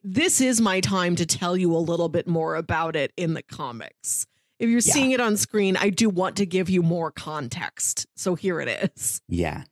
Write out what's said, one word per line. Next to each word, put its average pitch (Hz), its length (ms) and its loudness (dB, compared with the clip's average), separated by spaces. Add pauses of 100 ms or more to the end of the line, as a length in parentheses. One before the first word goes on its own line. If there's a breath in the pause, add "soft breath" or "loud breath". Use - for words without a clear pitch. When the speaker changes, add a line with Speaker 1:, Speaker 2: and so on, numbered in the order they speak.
Speaker 1:
this 262 360 2
is 254 200 4
my 190 180 2
time 185 380 0
to 175 80 0
tell 180 320 -2
you 175 180 2
a - 40 2
little 170 300 0
bit 165 180 -2
more 165 280 0
about 165 400 -2
it 143 220 -2
in 165 160 0
the 127 100 -8
comics. - 840 -8 (320)
If 233 120 0
you're 233 140 4
Speaker 2:
Yeah. - 100 4
Speaker 1:
seeing 269 180 4
it 254 100 2
on 214 160 2
screen, 196 400 2
I 202 120 2
do 220 200 2
want 185 280 0
to 202 80 0
give 180 240 0
you 180 120 4
more 165 300 0
context. - 1040 -8
So 180 200 -2
here 175 260 -2
it 127 340 -2
is." - 320 -6
Speaker 2:
Yeah. 85 440 -2